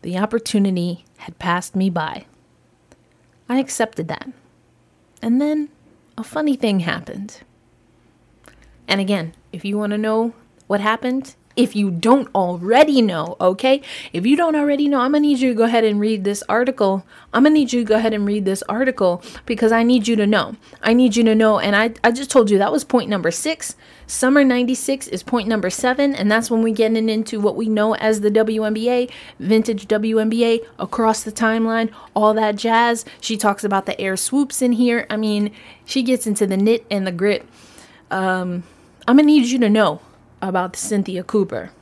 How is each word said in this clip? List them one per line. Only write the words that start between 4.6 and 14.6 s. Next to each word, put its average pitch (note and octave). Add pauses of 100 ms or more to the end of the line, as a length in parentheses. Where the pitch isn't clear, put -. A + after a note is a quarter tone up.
And A#3
then D4+ (480)
a A3
funny D4
thing G3+
happened. F3 (1500)
And G3
again, F#3 (200)
if F3
you G3+
want G#3
to G#3
know A3 (340)
what G3+
happened, B3 (200)
if A#3
you G3+
don't A3+
already G3+
know, F3
okay? C4 (300)
If F3
you C4+
don't E4
already D4